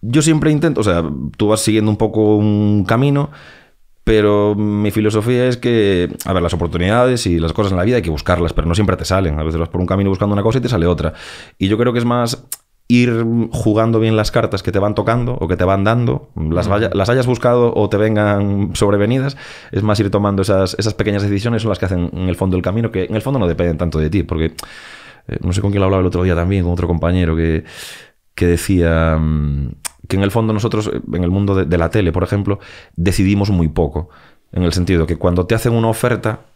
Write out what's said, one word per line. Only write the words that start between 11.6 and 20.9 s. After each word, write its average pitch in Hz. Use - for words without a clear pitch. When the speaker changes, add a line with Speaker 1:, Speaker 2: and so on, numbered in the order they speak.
Speaker 1:
yo 107
creo 120
que 120
es 120
más 120
ir 120
jugando 113
bien 110
las 107
cartas 110
que -
te 98
van 104
tocando 120
o -
que 90
te 87
van 98
dando, 120
las 82
Speaker 2:
Ujú. 98
Speaker 1:
vaya-, 110
las 95
hayas 123
buscado 120
o 104
te 101
vengan 101
sobrevenidas, 113
es 101
más 104
ir 98
tomando 101
esas, 95
esas 104